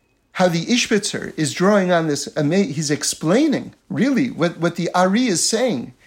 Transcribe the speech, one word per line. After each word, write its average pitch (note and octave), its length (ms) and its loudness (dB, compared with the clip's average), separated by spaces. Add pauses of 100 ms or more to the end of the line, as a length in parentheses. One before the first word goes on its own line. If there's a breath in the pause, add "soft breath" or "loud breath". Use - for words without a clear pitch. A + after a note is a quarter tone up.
(340)
how F#3 140 2
the E3+ 180 -2
Ishbitzer - 720 -2
is C#3+ 160 -2
drawing F#3+ 380 2
on E3 160 2
this C#3+ 300 -4
ama-, D#3+ 340 2
he's C#3+ 180 -4
explaining E3+ 840 0 (140)
really G3 420 0
what, E3+ 260 -2
what E3 180 -2
the E3+ 180 -4
Ari F#3+ 340 2
is E3+ 200 0
saying A3 460 -2 (140)